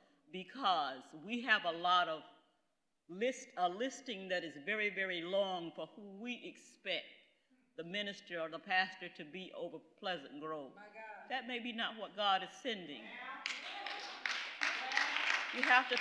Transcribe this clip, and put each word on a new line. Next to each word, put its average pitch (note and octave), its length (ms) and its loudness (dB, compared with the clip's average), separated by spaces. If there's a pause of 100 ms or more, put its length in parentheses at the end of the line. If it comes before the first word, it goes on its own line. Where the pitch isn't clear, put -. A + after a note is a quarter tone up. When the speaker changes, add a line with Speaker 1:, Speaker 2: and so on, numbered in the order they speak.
(300)
Speaker 1:
because F3 680 2 (240)
we A#3 160 -4
have G#3+ 240 4
a E3+ 80 2
lot F3 360 6
of D#3 140 -2 (840)
list, A3 480 -2
a F3+ 140 4
listing G3+ 580 -4
that F3+ 160 0
is D3 100 -8 (120)
very, G#3 240 2
very F#3 320 -2
long F#3 520 0
for D#3+ 120 -6 (100)
who A3 60 -14 (180)
we A#3+ 240 -8
expect - 640 -6 (720)
the D#3+ 60 -6
minister F#3+ 540 -4
or D#3+ 120 -2
the D#3+ 80 -6
pastor F#3 580 0
to F3 80 -8
be E3 320 -10
over E3 220 -6 (200)
Pleasant D3 400 -4
Grove. D3+ 380 -6
Speaker 2:
My - 60 -16 (100)
God. A3 380 -14
Speaker 1:
That B3+ 180 -2
may B3 100 -2
be A#3 140 -6
not A3+ 260 -2
what F3+ 160 -8
God G3 280 6
is F3+ 80 -6 (120)
sending. F3 380 -4 (2500)
You B3 60 0
have C4 260 10
to B3 120 4